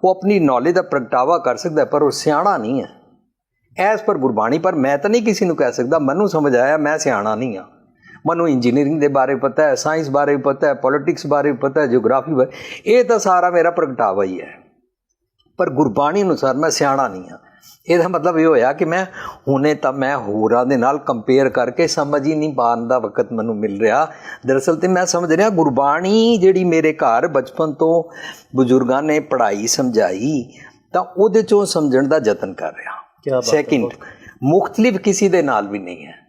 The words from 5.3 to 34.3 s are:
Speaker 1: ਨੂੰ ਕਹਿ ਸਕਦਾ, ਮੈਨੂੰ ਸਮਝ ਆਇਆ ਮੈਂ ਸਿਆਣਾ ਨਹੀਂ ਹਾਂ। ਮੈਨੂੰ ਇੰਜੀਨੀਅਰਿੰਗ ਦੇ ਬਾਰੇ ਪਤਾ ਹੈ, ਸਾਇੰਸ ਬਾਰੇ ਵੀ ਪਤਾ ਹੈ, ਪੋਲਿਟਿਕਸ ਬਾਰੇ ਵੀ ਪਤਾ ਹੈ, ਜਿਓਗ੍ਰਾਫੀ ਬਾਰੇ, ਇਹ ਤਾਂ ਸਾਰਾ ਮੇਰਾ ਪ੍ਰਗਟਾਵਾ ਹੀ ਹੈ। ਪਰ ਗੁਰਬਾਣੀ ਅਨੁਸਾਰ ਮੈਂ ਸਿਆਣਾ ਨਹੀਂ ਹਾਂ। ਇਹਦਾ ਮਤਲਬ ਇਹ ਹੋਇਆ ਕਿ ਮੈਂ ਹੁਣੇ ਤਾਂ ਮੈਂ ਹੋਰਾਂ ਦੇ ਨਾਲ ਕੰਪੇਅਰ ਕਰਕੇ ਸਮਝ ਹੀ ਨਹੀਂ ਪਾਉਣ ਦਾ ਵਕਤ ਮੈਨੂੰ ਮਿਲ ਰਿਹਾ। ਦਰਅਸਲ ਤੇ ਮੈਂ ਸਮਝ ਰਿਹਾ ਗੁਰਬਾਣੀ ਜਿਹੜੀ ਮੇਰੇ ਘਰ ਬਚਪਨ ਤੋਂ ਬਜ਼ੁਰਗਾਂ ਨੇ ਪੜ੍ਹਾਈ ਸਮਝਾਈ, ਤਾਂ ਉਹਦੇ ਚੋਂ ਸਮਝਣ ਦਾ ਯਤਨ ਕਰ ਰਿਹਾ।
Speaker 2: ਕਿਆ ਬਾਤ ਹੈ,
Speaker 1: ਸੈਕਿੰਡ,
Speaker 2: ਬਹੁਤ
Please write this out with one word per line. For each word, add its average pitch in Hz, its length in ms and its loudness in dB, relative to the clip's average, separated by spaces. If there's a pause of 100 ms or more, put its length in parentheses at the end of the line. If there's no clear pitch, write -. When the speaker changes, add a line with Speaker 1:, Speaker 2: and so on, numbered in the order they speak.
Speaker 1:
ਨੂੰ 170 100 0
ਕਹਿ 180 180 0
ਸਕਦਾ, 139 260 0
ਮੈਨੂੰ 156 300 0
ਸਮਝ 147 260 0
ਆਇਆ 135 220 2
ਮੈਂ 151 200 0
ਸਿਆਣਾ 110 380 -2
ਨਹੀਂ 113 220 -6
ਹਾਂ। 92 80 -14 (640)
ਮੈਨੂੰ 170 200 0
ਇੰਜੀਨੀਅਰਿੰਗ 139 520 0
ਦੇ 143 60 -6
ਬਾਰੇ 135 280 0
ਪਤਾ 135 280 -2
ਹੈ, 143 120 2
ਸਾਇੰਸ 156 340 -4
ਬਾਰੇ 143 260 0
ਵੀ 135 60 -4
ਪਤਾ 139 260 0
ਹੈ, 143 60 2
ਪੋਲਿਟਿਕਸ 143 540 -2
ਬਾਰੇ 143 240 0
ਵੀ 123 60 -4
ਪਤਾ 139 240 -2
ਹੈ, 143 60 0
ਜਿਓਗ੍ਰਾਫੀ 131 460 0
ਬਾਰੇ, 127 180 0 (340)
ਇਹ 240 180 4
ਤਾਂ 220 160 2
ਸਾਰਾ 180 300 2
ਮੇਰਾ 170 220 2
ਪ੍ਰਗਟਾਵਾ 120 520 0
ਹੀ 92 180 -6
ਹੈ। - 160 -18 (1000)
ਪਰ 180 120 0
ਗੁਰਬਾਣੀ 143 540 0
ਅਨੁਸਾਰ 139 320 0
ਮੈਂ 156 140 0
ਸਿਆਣਾ 139 380 0
ਨਹੀਂ 92 220 -12
ਹਾਂ। - 80 -20 (520)
ਇਹਦਾ 170 180 4
ਮਤਲਬ 170 300 -2
ਇਹ 160 80 4
ਹੋਇਆ 135 280 4
ਕਿ 165 120 -2
ਮੈਂ 175 200 -2 (420)
ਹੁਣੇ 139 280 2
ਤਾਂ 135 180 -2
ਮੈਂ 135 240 -2
ਹੋਰਾਂ 110 480 0
ਦੇ 135 120 0
ਨਾਲ 131 200 2
ਕੰਪੇਅਰ 131 520 2
ਕਰਕੇ 123 380 0
ਸਮਝ 143 380 -2
ਹੀ 156 100 0
ਨਹੀਂ 151 200 -2
ਪਾਉਣ 117 320 0
ਦਾ 127 120 2
ਵਕਤ 107 320 -4
ਮੈਨੂੰ 113 260 -4
ਮਿਲ 104 240 -4
ਰਿਹਾ। 123 300 2 (360)
ਦਰਅਸਲ 135 280 2
ਤੇ 170 120 -2
ਮੈਂ 185 180 2
ਸਮਝ 175 280 0
ਰਿਹਾ 202 160 2
ਗੁਰਬਾਣੀ 175 880 2
ਜਿਹੜੀ 185 260 4
ਮੇਰੇ 160 300 2
ਘਰ 127 340 2
ਬਚਪਨ 139 460 -2
ਤੋਂ 160 300 2 (520)
ਬਜ਼ੁਰਗਾਂ 131 480 2
ਨੇ 151 160 0
ਪੜ੍ਹਾਈ 113 480 -2
ਸਮਝਾਈ, 117 760 0 (500)
ਤਾਂ 180 80 0 (160)
ਉਹਦੇ 214 240 4
ਚੋਂ 202 240 2
ਸਮਝਣ 139 420 0
ਦਾ 151 180 2
ਯਤਨ 98 280 -2
ਕਰ 80 200 -10
ਰਿਹਾ। - 180 -16 (320)
Speaker 2:
ਕਿਆ 135 120 -2
ਬਾਤ 127 80 0
ਹੈ, - 80 -2
Speaker 1:
ਸੈਕਿੰਡ, 147 320 0
Speaker 2:
ਬਹੁਤ 92 100 -6 (500)